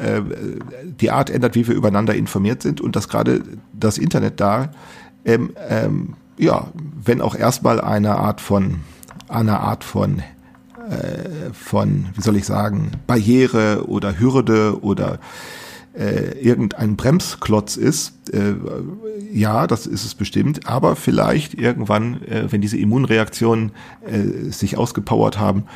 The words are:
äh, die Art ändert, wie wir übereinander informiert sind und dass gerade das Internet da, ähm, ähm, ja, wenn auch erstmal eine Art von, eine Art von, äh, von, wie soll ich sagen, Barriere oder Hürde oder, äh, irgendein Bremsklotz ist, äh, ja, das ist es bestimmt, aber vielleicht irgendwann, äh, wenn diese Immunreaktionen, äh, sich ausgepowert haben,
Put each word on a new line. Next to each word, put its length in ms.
äh, 220
die 120
Art 180
ändert, 280
wie 120
wir 60
übereinander 400
informiert 480
sind 180
und 160
dass 140
gerade 320
das 240
Internet 420
da, 320
ähm, 240
ähm, 460
ja, 300
wenn 160
auch 140
erstmal 480
eine 340
Art 240
von, 360
eine 320
Art 240
von, 360
äh, 640
von, 600
wie 80
soll 140
ich 100
sagen, 460
Barriere 800
oder 320
Hürde 600
oder, 380
äh, 400
irgendein 580
Bremsklotz 840
ist, 520
äh, 220
ja, 340
das 200
ist 180
es 100
bestimmt, 540
aber 260
vielleicht 600
irgendwann, 720
äh, 280
wenn 80
diese 160
Immunreaktionen, 960
äh, 440
sich 260
ausgepowert 640
haben, 240